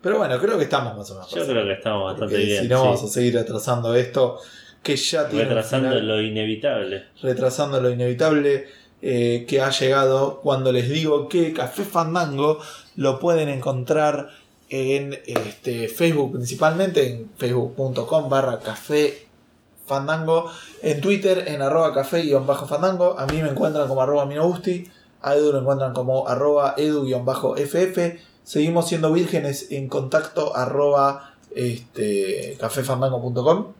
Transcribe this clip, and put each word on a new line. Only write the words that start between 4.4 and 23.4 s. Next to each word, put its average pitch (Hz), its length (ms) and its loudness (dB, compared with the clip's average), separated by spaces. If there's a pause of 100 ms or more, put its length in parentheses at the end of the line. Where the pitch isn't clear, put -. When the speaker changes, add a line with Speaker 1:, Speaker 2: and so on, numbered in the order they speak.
Speaker 1:
que 147 120 0
ya 147 320 -2
tiene 139 160 0
un 110 60 0
Speaker 2:
Retrasando 131 400 0
Speaker 1:
final. 117 180 0
Speaker 2:
lo 107 140 0
inevitable. 107 840 -2 (180)
Speaker 1:
Retrasando 131 600 0
lo 127 80 2
inevitable, 135 760 2 (360)
eh, 120 460 0
que 135 140 2
ha 135 100 2
llegado 135 680 2
cuando 131 300 2
les 123 180 0
digo 151 380 0
que 165 260 0
Café 160 300 -6
Fandango 160 760 0 (360)
lo 135 240 0
pueden 165 300 2
encontrar 143 800 0 (400)
en, 139 560 -2
este, 117 600 -4
Facebook 143 460 0
principalmente, 151 800 0
en 113 260 -10
facebook 123 380 -2
punto 127 300 -4
com 151 240 0
barra 131 300 2
café 147 680 -2 (600)
fandango, 156 640 0 (320)
en 147 180 0
Twitter, 190 460 2
en 147 140 -4
arroba 151 320 2
café 139 300 0
guion 139 240 2
bajo 139 200 0
fandango. 180 520 2
A 135 80 -4
mí 151 160 -2